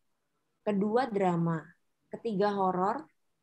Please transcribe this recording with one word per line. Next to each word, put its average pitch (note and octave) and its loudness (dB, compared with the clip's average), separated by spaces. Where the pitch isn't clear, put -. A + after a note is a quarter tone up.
Kedua G#3+ 0
drama. E3+ 0
Ketiga G3+ -2
horor. F#3+ 0